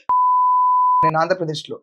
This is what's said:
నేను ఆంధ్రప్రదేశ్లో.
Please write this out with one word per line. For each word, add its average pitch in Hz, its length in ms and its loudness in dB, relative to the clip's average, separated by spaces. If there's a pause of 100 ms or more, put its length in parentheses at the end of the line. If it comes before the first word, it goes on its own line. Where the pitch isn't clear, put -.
(1040)
నేను 160 160 0
ఆంధ్రప్రదేశ్లో. 160 640 -4